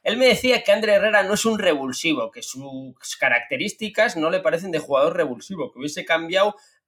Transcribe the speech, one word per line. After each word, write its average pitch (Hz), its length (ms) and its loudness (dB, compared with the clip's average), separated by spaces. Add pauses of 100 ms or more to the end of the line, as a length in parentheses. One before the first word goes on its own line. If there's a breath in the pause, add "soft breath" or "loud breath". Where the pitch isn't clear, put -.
Él 196 140 0
me 247 80 -6
decía 247 380 2
que 202 100 4
Ander 214 160 2
Herrera 208 340 4
no 196 120 0
es - 100 -2
un 220 140 2
revulsivo, 139 720 0
que 117 120 -16
sus 135 800 -12
características 175 960 0
no 160 140 0
le 185 100 0
parecen 170 300 -2
de 160 80 -2
jugador 139 360 2
revulsivo, 151 560 -4
que 120 100 -20
hubiese 151 260 -8
cambiado 175 500 2 (320 soft breath)